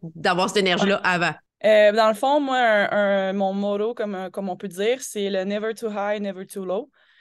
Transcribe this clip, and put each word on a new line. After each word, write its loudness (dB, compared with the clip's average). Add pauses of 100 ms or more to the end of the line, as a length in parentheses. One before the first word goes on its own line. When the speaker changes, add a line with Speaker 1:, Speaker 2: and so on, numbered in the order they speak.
Speaker 1:
d'avoir -2
cette -2
énergie-là 2
Speaker 2:
Ouais. -6
Speaker 1:
avant. 0 (300)
Speaker 2:
Euh, 8
dans 4
le 2
fond, 2
moi, 0
un, 2
un, -2
mon 0
motto, -2
comme, -6
euh, -8
comme -6
on -6
peut -12
dire, -2
c'est -4
le -2
never -4
too -6
high, -4
never -8
too -12
low. -4 (320)